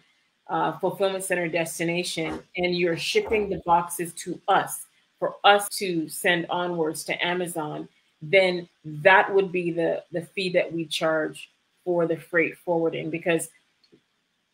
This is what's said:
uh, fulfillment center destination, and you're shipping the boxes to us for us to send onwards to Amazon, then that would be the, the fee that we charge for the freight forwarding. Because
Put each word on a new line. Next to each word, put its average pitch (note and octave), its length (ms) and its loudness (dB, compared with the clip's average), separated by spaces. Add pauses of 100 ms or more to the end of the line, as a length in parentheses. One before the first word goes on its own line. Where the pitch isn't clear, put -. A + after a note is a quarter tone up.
(480)
uh, D#3+ 300 -2
fulfillment F#3+ 460 -2
center F3 240 -2
destination, E3 920 -4 (140)
and F3+ 240 0
you're E3+ 160 2 (160)
shipping G#3 380 0
the E3+ 160 -4
boxes E3+ 480 0
to - 160 -10 (180)
us - 380 0 (320)
for - 260 -4
us G3+ 240 6
to E3+ 400 -2
send E3+ 400 0
onwards E3+ 560 -2
to E3 80 -4 (200)
Amazon, E3 560 -6 (340)
then F3+ 460 2 (160)
that F#3+ 500 6
would G3 180 4
be F3 180 0
the, E3 320 0 (100)
the E3 100 -4
fee F#3 260 -4
that F3 240 0
we E3 140 -4
charge D#3 640 -2 (340)
for F3 220 2
the E3 100 0
freight D#3+ 480 0
forwarding. E3 460 -2
Because E3 400 -2 (1040)